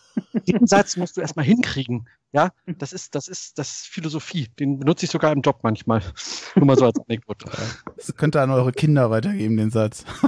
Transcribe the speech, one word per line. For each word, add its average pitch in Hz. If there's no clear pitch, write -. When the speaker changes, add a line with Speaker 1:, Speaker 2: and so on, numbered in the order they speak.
Speaker 1:
<laughs> -
Den 233
Satz 202
musst 175
du 185
erstmal 156
hinkriegen. 127
Ja, 160
das 151
ist, -
das 143
ist, -
das 147
ist -
Philosophie. 156
Den 139
benutze 143
ich -
sogar 156
im 139
Job -
manchmal. 110
Nur 147
mal 139
so 131
als 113
Anekdote. -
Speaker 2:
Das -
könnt 151
ihr 147
an 131
eure 127
Kinder 143
weitergeben, 113
den 107
Satz. 110
<laughs> -